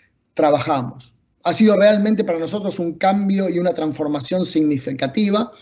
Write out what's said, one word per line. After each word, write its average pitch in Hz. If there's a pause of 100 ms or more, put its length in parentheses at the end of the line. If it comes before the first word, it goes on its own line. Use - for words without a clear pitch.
(340)
trabajamos. 147 (300)
Ha 175
sido 208
realmente 208
para 165
nosotros 190
un 170
cambio 196
y 170
una 175
transformación 156
significativa 156 (100)